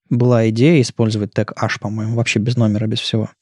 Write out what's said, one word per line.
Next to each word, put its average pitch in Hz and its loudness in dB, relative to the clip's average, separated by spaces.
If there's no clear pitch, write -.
Была 120 4
идея 135 4
использовать 107 -2
тег - -4
H, - -4
по-моему, 110 -6
вообще 117 0
без 120 -2
номера, 110 0
без 117 -2
всего. - -4